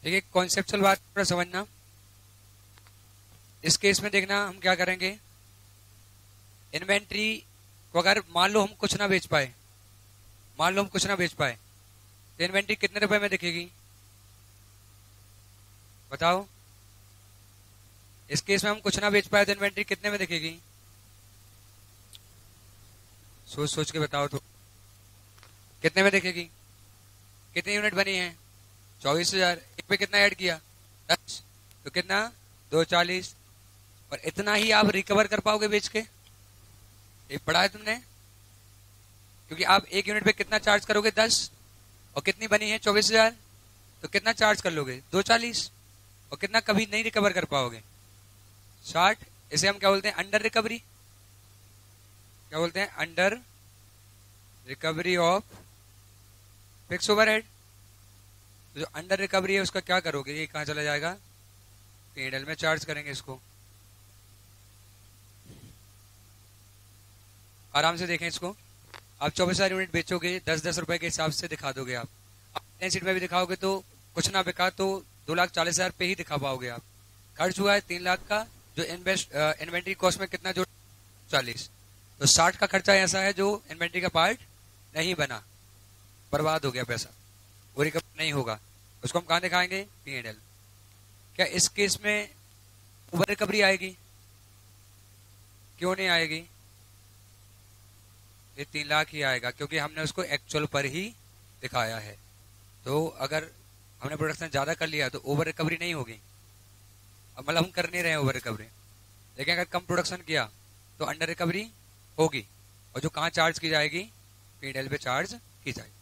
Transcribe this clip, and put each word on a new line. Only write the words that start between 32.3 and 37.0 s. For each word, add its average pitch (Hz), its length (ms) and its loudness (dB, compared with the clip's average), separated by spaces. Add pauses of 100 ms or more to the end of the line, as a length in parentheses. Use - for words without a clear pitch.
दो 160 140 4
चालीस। 175 500 0 (800)
और 139 120 -10
इतना 202 300 -2
ही 214 160 2
आप 214 180 6
recover 196 380 2
कर 208 140 -2
पाओगे 214 280 0
बेच 208 200 0
के? 214 100 -4 (1300)